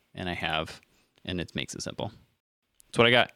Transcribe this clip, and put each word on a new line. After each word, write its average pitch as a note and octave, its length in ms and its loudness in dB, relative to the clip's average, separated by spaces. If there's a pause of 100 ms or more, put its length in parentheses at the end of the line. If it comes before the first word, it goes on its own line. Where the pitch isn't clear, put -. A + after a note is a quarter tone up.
(140)
and F#2 160 -6
I F2 40 -2
have, D#2+ 480 -4 (440)
and F#2 140 -4
it - 160 -6
makes - 200 -6
it - 60 -10
simple. - 300 -8 (760)
That's - 100 -8
what A#2 100 6
I A#2+ 40 6
got. B2 240 4